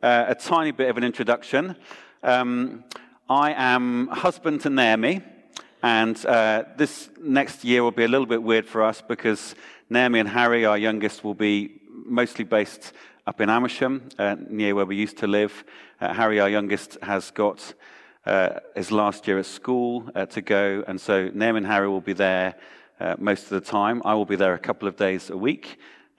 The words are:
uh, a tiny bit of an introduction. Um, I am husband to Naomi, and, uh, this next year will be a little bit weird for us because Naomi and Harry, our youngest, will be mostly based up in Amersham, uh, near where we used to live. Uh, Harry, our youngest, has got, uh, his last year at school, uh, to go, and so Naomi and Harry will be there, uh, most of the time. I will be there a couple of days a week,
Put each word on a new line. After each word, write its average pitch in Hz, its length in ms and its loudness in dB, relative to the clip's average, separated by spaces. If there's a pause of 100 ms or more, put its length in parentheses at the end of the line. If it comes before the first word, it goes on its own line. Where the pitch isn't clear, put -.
uh, 120 260 4
a 127 60 2
tiny 160 380 0
bit 127 180 0
of 117 80 -2
an 120 60 0
introduction. 127 680 -2 (480)
Um, 123 640 0 (440)
I 143 280 2
am 123 520 2
husband 160 520 -2
to 147 100 -2
Naomi, 120 520 2 (600)
and, 113 440 2
uh, 110 380 2 (120)
this - 320 -2 (100)
next 139 460 -2
year 123 180 4
will 117 100 2
be 117 120 0
a 113 40 4
little 131 180 2
bit 113 160 0
weird 110 240 2
for 110 160 0
us 110 180 0
because - 540 -4 (340)
Naomi 120 320 2
and 104 80 0
Harry, 117 380 4
our 104 120 4
youngest, 107 460 -2
will 104 100 -4
be 104 460 0 (260)
mostly 120 380 -2
based - 480 -2 (340)
up - 140 -4
in 104 80 0
Amersham, 127 540 0 (160)
uh, 101 180 -2 (140)
near 104 240 0
where 101 100 2
we 98 120 -6
used 104 220 -4
to 110 80 -4
live. 104 380 0 (340)
Uh, 87 140 -4
Harry, 107 280 2
our 101 100 4
youngest, 104 500 -2
has 101 300 -4
got, - 420 -2 (540)
uh, 98 340 0 (160)
his 98 160 -6
last 104 340 0
year 98 120 0
at 92 80 -4
school, 120 680 -4
uh, 95 120 -2
to 101 160 -10
go, 101 440 0
and 95 140 -8
so 95 320 0
Naomi 110 260 0
and 98 80 -4
Harry 101 220 2
will 95 140 -2
be 101 100 -4
there, 92 420 0 (460)
uh, 87 180 -4
most 98 260 -2
of - 60 -14
the 98 100 -2
time. 107 440 -2
I 107 100 2
will 104 120 0
be 98 100 -2
there 92 180 2
a 85 40 -4
couple - 280 -6
of 90 100 -6
days 95 340 -2
a 92 60 -8
week, - 420 -4 (400)